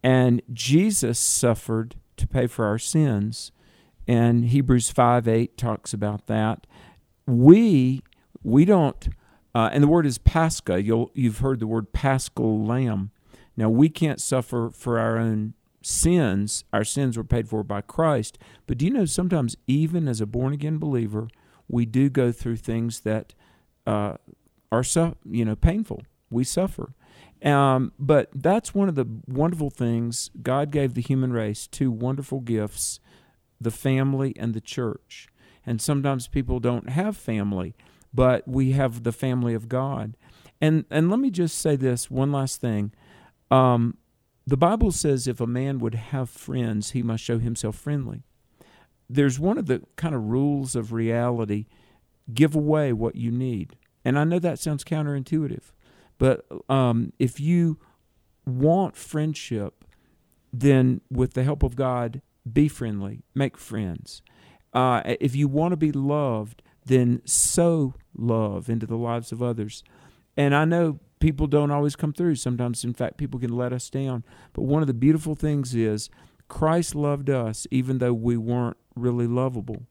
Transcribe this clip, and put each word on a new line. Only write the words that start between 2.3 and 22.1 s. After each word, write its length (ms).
for 180
our 140
sins. 720
And 380
Hebrews 460
five 360
eight 300
talks 360
about 340
that. 380
We, 760
we 220
don't, 440
uh, 180
and 120
the 40
word 180
is 120
Pascha. 640
You'll, 320
you've 260
heard 200
the 80
word 260
paschal 720
lamb. 460
Now, 140
we 200
can't 320
suffer 520
for 260
our 180
own 360
sins. 800
Our 100
sins 340
were 60
paid 240
for 160
by 180
Christ. 560
But 120
do 80
you 60
know 140
sometimes 500
even 400
as 140
a 40
born-again 520
believer, 500
we 180
do 240
go 220